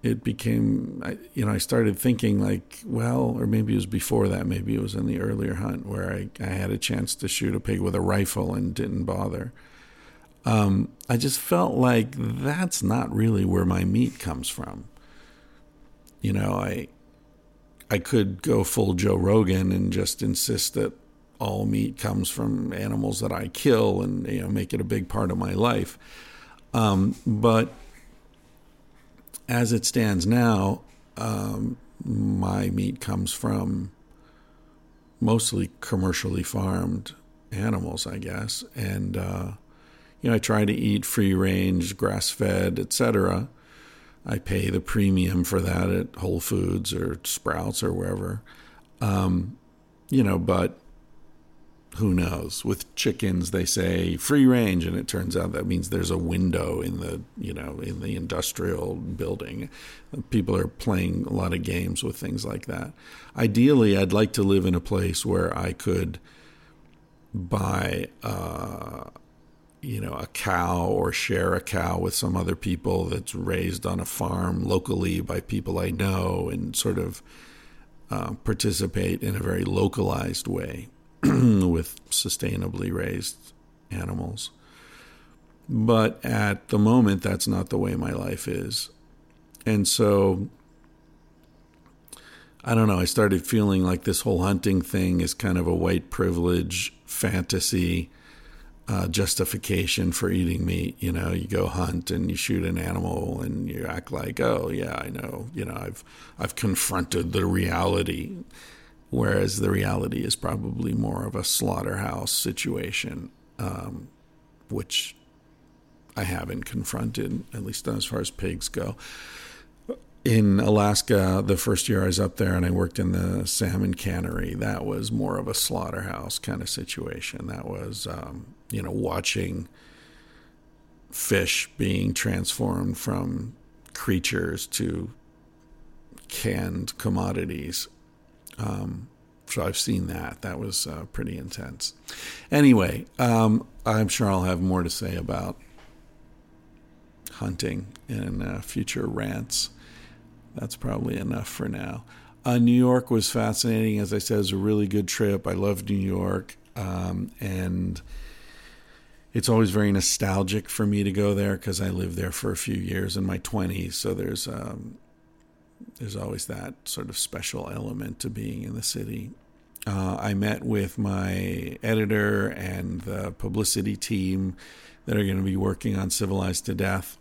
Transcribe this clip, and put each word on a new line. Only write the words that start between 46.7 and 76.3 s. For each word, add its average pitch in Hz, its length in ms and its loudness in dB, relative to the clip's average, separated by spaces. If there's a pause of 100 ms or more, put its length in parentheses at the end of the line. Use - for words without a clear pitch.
or 85 300 -4
Sprouts - 580 -4
or 87 100 0
wherever. 92 500 -4 (600)
Um, 95 560 0 (520)
you 135 140 4
know, 95 140 2
but 90 420 0 (1160)
who 95 180 2
knows? 85 500 0
With - 320 -4
chickens, 92 560 0
they 90 140 0
say 87 500 0
free 139 300 6
range, 104 400 6
and 87 100 -2
it - 120 -4
turns 90 280 -2
out 87 180 0
that 92 120 -4
means 87 240 0
there's 87 220 0
a 87 60 0
window 85 640 0
in 87 180 -4
the, 82 220 -6 (160)
you - 160 -6
know, - 280 -8
in - 200 -6
the 101 140 -4
industrial 87 800 -4
building. - 760 -6 (600)
People 98 260 2
are 92 120 0
playing 90 580 -2
a - 80 -6
lot 92 200 -2
of 87 100 -4
games 90 400 -4
with - 120 -6
things 101 300 -6
like - 220 -8
that. - 260 -8 (420)
Ideally, 113 640 6
I'd 98 160 4
like 104 200 4
to 104 100 4
live 98 220 6
in 90 100 4
a 87 40 2
place 92 460 0
where 87 320 2
I 87 160 -2
could 90 460 -2 (1120)
buy, 95 760 -2 (160)
uh, - 840 -8 (760)
you 110 180 -6
know, 101 140 -6
a - 140 -8
cow 87 600 0
or 92 240 2
share 92 420 0
a 92 80 0
cow 87 360 -2
with 90 160 -2
some 92 240 0
other 90 180 0
people 90 500 -2
that's 85 280 -6
raised 90 520 -2
on 90 140 -2
a 87 60 -4
farm 92 580 -2
locally 90 580 0
by 90 180 -4
people 95 400 -4
I 92 100 0
know 90 600 0